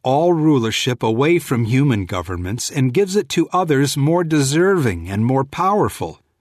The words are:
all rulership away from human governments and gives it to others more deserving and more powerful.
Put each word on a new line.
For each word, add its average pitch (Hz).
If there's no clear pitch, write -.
all 151
rulership 131
away 135
from 127
human 120
governments 90
and 131
gives 190
it 202
to 170
others 147
more 165
deserving 147
and 104
more 131
powerful. 175